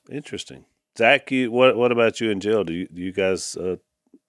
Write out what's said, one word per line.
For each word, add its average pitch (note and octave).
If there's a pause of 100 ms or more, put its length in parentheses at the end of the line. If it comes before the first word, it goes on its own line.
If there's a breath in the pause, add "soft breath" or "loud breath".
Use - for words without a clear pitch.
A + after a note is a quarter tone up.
Interesting. - (320)
Zach, C3+
you, B2+
what, B2
what A#2+
about A#2
you A2
and G2
Jill? G#2
Do E2
you, F2
do F2
you F#2
guys, F#2+
uh, F2 (520)